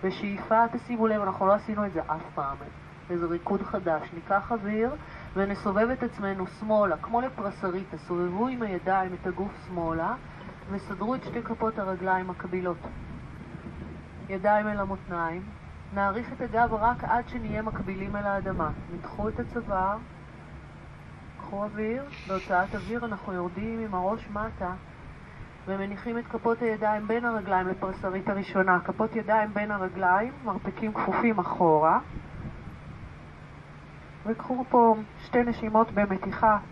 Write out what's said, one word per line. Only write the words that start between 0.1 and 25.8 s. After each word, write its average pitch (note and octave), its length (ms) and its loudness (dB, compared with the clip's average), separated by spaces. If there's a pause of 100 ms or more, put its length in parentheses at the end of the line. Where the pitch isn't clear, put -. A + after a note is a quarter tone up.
תשימו A#3 340 0
לב, G#3+ 160 4
אנחנו F#3+ 240 2
לא G3 60 8
עשינו G#3 340 2
את G3 60 -4
זה D#3+ 80 0
אף D#3 220 -2 (120)
פעם, C#3+ 220 -2 (540)
איזה F3 160 0
ריקוד F3 360 0
חדש. E3+ 520 0
ניקח G3 380 0
אוויר A3 420 0 (400)
ונסובב G3 580 2
את B3+ 100 -2
עצמנו G3 440 -2
שמאלה, G#3 500 4
כמו A3+ 240 0
לפרסרית. G3 760 -4
תסובבו F3+ 540 0
עם B3 140 -2
הידיים F#3 520 2
את F3 120 -6
הגוף F#3 260 -2 (140)
שמאלה, E3+ 480 0 (560)
וסדרו G3+ 440 -2
את A#3+ 100 -6
שתי A#3 180 -4
כפות A3 360 -2
הרגליים F#3 500 0
מקבילות. F3+ 500 -4 (1500)
ידיים G#3 400 4
אל G#3 120 -2
המותניים. F3+ 640 -2 (520)
נאריך G3+ 380 2
את C4+ 80 -8
הגב A#3 340 4
רק A#3 300 2
עד A#3+ 240 2
שנהיה A3 340 -4
מקבילים G3 540 -4
אל G3+ 100 -2
האדמה. F#3 440 0 (240)
מתחו G3+ 340 -4
את A3 120 -4
הצוואר, G#3 560 0 (1500)
קחו G3+ 180 -4
אוויר. G#3+ 380 -2 (260)
בהוצאת F#3 460 2
אוויר G#3+ 300 -4
אנחנו G3+ 280 -6
יורדים F#3+ 480 -4
עם G#3 140 -4
הראש F#3 360 0
מטה, G#3 420 -4 (920)
ומניחים G3 520 -4